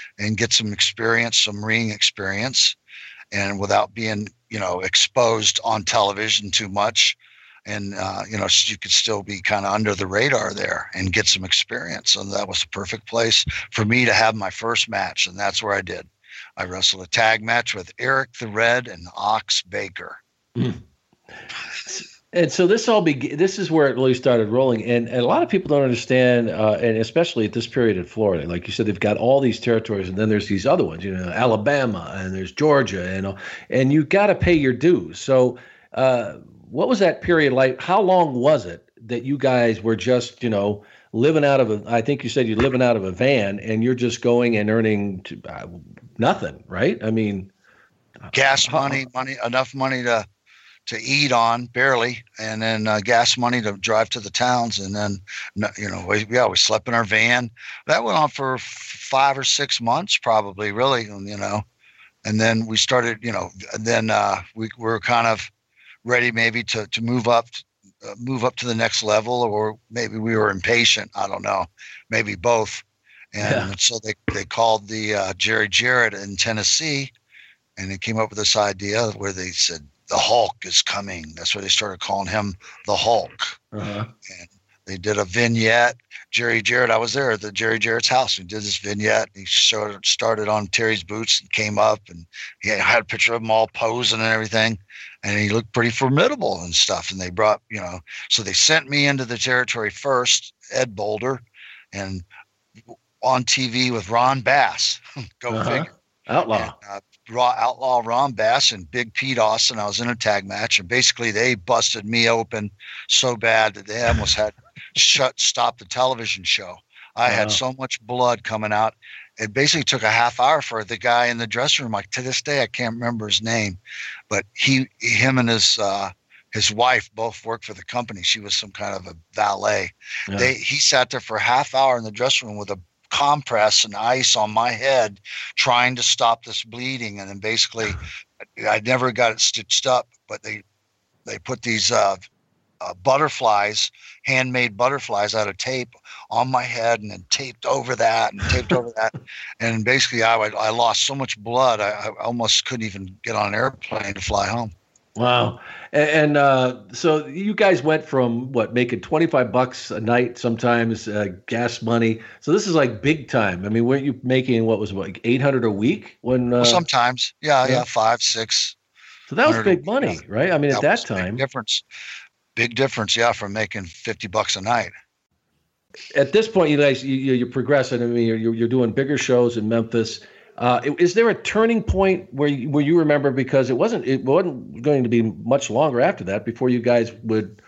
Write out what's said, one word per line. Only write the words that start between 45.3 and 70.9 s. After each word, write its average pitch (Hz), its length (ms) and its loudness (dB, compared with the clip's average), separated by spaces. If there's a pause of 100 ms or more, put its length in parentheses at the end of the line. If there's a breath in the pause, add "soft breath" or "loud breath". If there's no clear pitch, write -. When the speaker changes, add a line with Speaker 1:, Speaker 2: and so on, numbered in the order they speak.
Speaker 2:
uh, - 200 -14 (500)
nothing, 117 480 -2
right? 160 360 -2
I 110 80 -2
mean, 104 400 -2 (840 soft breath)
Speaker 1:
Gas 135 340 2
Speaker 2:
how 135 140 0
Speaker 1:
money, 139 340 -2
money, 131 220 -6 (100)
enough 127 280 -2
money 131 280 -2
to, 117 240 0 (600 soft breath)
to 113 140 -8
eat 139 320 0
on, 117 340 2
barely, 123 580 0 (140)
and 110 240 -6
then, 110 260 0
uh, 107 120 2
gas 117 380 4
money 120 240 0
to 104 140 -2
drive 110 340 0
to 120 100 -6
the 101 100 -12
towns, 120 480 0
and 98 180 -6
then, 101 220 -2 (440 loud breath)
n-, 104 160 -2
you 104 100 -8
know, 92 200 -8
we, 104 200 0
yeah, 120 200 4
we 92 80 0
slept 107 320 2
in 120 60 -2
our 117 100 4
van. 113 460 2 (360 loud breath)
That 170 180 2
went 196 140 2
on 151 100 2
for 135 280 -4
f-, 113 60 -8
five - 760 -2
or 135 60 -8
six - 360 0
months, 131 360 0
probably, 104 560 0
really, 120 320 2
you 101 320 -10
know. 101 260 -2 (640 soft breath)
And 107 160 0
then 113 260 4
we 110 100 -2
started, 117 460 2
you 117 100 -4
know, 92 180 -4 (280)
then, 110 320 0
uh, 101 320 2 (120)
we 110 140 -6 (100)
were 113 220 -2
kind 117 280 2
of 110 220 -2 (540 soft breath)
ready 120 260 2
maybe 113 320 0
to, 107 240 -4
to 113 160 -6
move 117 240 0
up, 117 220 4 (600)
uh, 104 120 -12
move 120 240 -4
up 127 120 0
to 123 100 -8
the 117 80 -2
next 113 280 -2
level, 110 400 0
or 107 340 -2 (140)
maybe 110 280 -6
we 113 180 -2
were 107 140 4
impatient. 107 640 0